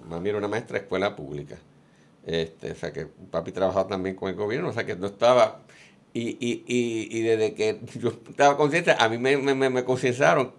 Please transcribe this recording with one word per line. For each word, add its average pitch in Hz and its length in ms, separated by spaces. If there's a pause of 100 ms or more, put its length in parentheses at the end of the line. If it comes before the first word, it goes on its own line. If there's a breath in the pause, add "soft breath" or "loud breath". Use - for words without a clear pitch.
mami 85 200
era 104 100
una 101 100
maestra 110 300
de - 60
escuela 98 320
pública. 71 400 (720 soft breath)
Este, 82 460
o - 20
sea, - 180
que 76 140
papi 85 460
trabajaba 92 360
también 95 260
con 95 140
el 90 80
gobierno, 104 320
o 117 40
sea, 110 140
que - 100
no 92 100
estaba. 113 560 (500 soft breath)
Y, 117 180 (100)
y, 120 260
y, 120 420 (100)
y 113 40
desde 110 320
que 107 340
<laughs> - 100
yo 113 120 (180)
estaba 143 280
consciente, 156 400
a 113 120
mí 113 100
me, 135 180
me, 135 180
me, 135 160
me 127 140
concienciaron 131 760